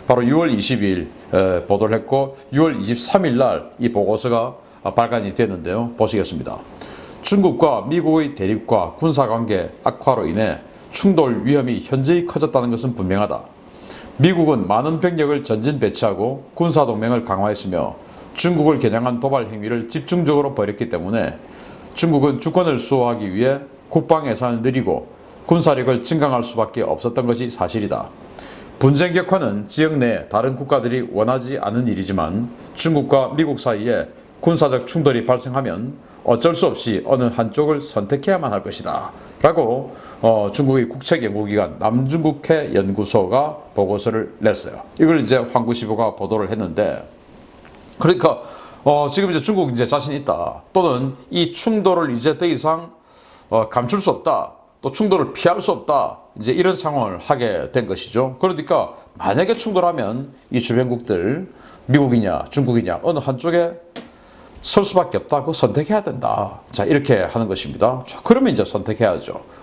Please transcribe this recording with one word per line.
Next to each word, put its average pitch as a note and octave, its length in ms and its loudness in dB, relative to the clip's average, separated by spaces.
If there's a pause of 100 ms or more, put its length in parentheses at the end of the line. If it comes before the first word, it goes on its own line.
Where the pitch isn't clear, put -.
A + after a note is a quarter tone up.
바로 B2 180 4
유월 D3+ 280 4
이십일, G2+ 580 0 (240)
에, F#2 320 2
보도를 G#2+ 320 2
했고 C3+ 400 -2 (160)
유월 D3 280 2
이십삼일 A#2+ 560 0
날 A2 420 0
이 A#2+ 120 0
보고서가, A2+ 640 0 (280)
아, G2 100 -4
발간이 A#2 400 0
됐는데요. G2+ 640 -2
보시겠습니다. F2+ 600 -2 (640)
"중국과 D3 640 4
미국의 D#3 460 2
대립과 G2 640 0
군사관계 A#2 720 0 (120)
악화로 - 440 0
인해 F#2 320 0 (320)
충돌 C#3 540 2
위험이 B2 360 2
현저히 E3 460 0
커졌다는 C#3+ 420 0
것은 A#2+ 240 -2
분명하다. G2 500 -2 (760)
미국은 D#3 500 2
많은 C#3+ 340 0
병력을 D3+ 420 0
전진 A#2+ 360 -2
배치하고 A2 720 -2
군사동맹을 A#2+ 720 0
강화했으며 F#2+ 720 -2 (380)
중국을 D#3 460 2
겨냥한 A#2+ 400 0
도발 C3 280 0
행위를 A2 420 -6
집중적으로 D3 680 0
벌였기 G#2 340 -2
때문에 F2+ 480 -2 (580)
중국은 C#3+ 440 2
주권을 E3 380 0
수호하기 A#2 560 0
위해 B2+ 260 0 (300)
국방 D#3 380 2
예산을 A#2+ 340 -2
늘리고 A#2 460 -2 (380)
군사력을 C3 580 2
증강할 C#3+ 400 0
수밖에 A2+ 380 -2
없었던 A#2 460 -2
것이 A#2+ 220 0
사실이다. G2+ 600 -4 (720)
분쟁 C#3+ 340 4
격화는 D3 540 0
지역 D#3 300 0
내 A2+ 320 0
다른 B2 260 0
국가들이 B2 560 -2
원하지 B2 480 -2
않은 A#2+ 280 -2
일이지만 F#2+ 640 -2 (240)
중국과 C#3 640 2
미국 D3 240 0
사이에 G#2+ 480 -2 (320)
군사적 C#3+ 480 2
충돌이 C3+ 380 2
발생하면 B2 680 -2 (300)
어쩔 C3 320 2
수 G3 100 2
없이 A2+ 400 -2
어느 B2+ 180 2
한쪽을 A#2+ 580 0
선택해야만 C#3+ 720 -2
할 G2 100 -4
것이다." - 480 -8 (300)
라고, C#3 540 2 (260)
어, A2 300 4
중국의 C3 380 2
국책연구기관 G#2 880 -2
남중국해 C#3+ 960 0
연구소가 G2+ 840 0 (180)
보고서를 G#2 640 -2
냈어요. - 420 -2 (180)
이걸 D#3+ 220 6
이제 A#2+ 160 2
황구시보가 A#2 800 0
보도를 G2+ 340 -2
했는데, F#2 580 -2 (920)
그러니까, E3+ 420 2 (420)
어, D3 280 4
지금 F#3+ 180 0
이제 D#3 120 0
중국 F3+ 300 0
이제 A#2+ 140 0
자신 C#3 280 -2
있다. E2+ 500 -4 (100)
또는 C3+ 400 0 (160)
이 E3+ 220 0
충돌을 F#3 640 2
이제 C#3+ 240 0
더 F3 60 0
이상, D#3+ 460 -2 (600)
어, A2 180 2
감출 B2 300 0
수 G3 100 2
없다. C3+ 440 -2 (280)
또 C3+ 80 -4
충돌을 F#3+ 440 0
피할 - 280 2
수 - 100 0
없다. C#3+ 500 -2 (180)
이제 A2 120 -2
이런 F3+ 240 2
상황을 B2 440 -2
하게 A2+ 520 -2
된 A#2+ 140 0
것이죠. B2+ 540 -2
그러니까 D#3+ 560 0 (200)
만약에 F#3+ 420 0
충돌하면 D#3+ 760 -2 (160)
이 B2+ 100 0
주변국들, A#2+ 920 0 (340)
미국이냐 A#2+ 640 4
중국이냐 A#2 540 0
어느 E3 160 0
한쪽에 E3 540 0 (880)
설 - 220 4
수밖에 F3+ 360 0
없다. C#3 220 -2
그거 D#3 120 -4
선택해야 D3+ 480 0
된다. G#2+ 600 -4 (100)
자, G2+ 140 -2
이렇게 C#3 360 4
하는 A2+ 260 -2
것입니다. G#2 600 -2
자, - 160 -14
그러면 B3 280 6
이제 G#2 140 2
선택해야죠. G2+ 800 -2 (200)